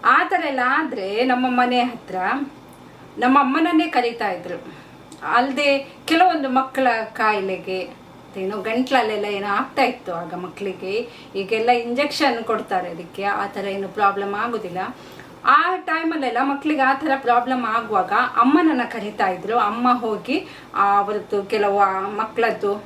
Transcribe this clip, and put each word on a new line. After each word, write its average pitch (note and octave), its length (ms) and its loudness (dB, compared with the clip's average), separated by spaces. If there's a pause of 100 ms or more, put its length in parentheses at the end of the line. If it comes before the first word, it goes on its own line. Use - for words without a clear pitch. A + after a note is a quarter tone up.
ಆ C#4+ 180 6
ಥರ F4 240 0
ಎಲ್ಲ C4+ 180 -2
ಆದ್ರೆ B3 600 0
ನಮ್ಮ B3+ 240 2
ಮನೆ B3 340 2
ಹತ್ರ A#3 320 -6 (1000)
ನಮ್ಮ B3+ 220 4
ಅಮ್ಮನನ್ನೇ D#4+ 480 2
ಕರೀತಾ A#3 440 -2
ಇದ್ರು. F3 560 -10 (360)
ಅಲ್ದೆ C#4 720 0 (100)
ಕೆಲವೊಂದು D#4+ 440 4
ಮಕ್ಕಳ C4 380 0 (260)
ಕಾಯಿಲೆಗೆ F#3+ 760 -2 (480)
ಏನೋ G3 200 -4
ಗಂಟ್ಲಲ್ಲೆಲ್ಲ A3 680 0
ಏನೋ G3+ 220 -4
ಆಗ್ತಾ B3 360 0
ಇತ್ತು B3 300 -2
ಆಗ E3+ 200 -6
ಮಕ್ಳಿಗೆ. F#3+ 760 -6 (260)
ಈಗೆಲ್ಲ G#3+ 340 0
ಇಂಜೆಕ್ಷನ್ B3 720 0
ಕೊಡ್ತಾರೆ F#3+ 460 -2
ಅದಕ್ಕೆ, E3+ 340 -10
ಆ G3+ 220 -2
ಥರ G3+ 200 -8
ಏನು G3 220 -4
ಪ್ರಾಬ್ಲಮ್ G3 460 0
ಆಗುದಿಲ್ಲ. G#3 440 -4 (680)
ಆ E4+ 300 6
ಟೈಮಲ್ಲೆಲ್ಲ D#4 680 -2
ಮಕ್ಳಿಗೆ C#4 400 0
ಆ C4 120 4
ಥರ C#4 220 -2
ಪ್ರಾಬ್ಲಮ್ B3 500 2
ಆಗುವಾಗ G#3+ 480 0
ಅಮ್ಮನನ್ನ C4 680 4
ಕರೀತಾ G#3 440 -4
ಇದ್ರು. F#3 300 -2
ಅಮ್ಮ A#3 420 2
ಹೋಗಿ A3+ 480 -4 (280)
ಆ G3+ 240 4
ಅವರದ್ದು G3+ 440 -2
ಕೆಲವು G3+ 360 0
ಆ F#3+ 200 4
ಮಕ್ಕಳದ್ದು G#3 880 -2